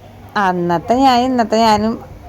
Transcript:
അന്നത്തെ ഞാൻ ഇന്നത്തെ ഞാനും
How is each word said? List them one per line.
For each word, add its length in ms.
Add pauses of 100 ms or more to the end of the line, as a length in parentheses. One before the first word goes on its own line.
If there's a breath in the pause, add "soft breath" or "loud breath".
(440)
അന്നത്തെ 640
ഞാൻ 120 (120)
ഇന്നത്തെ 380
ഞാനും 280 (340)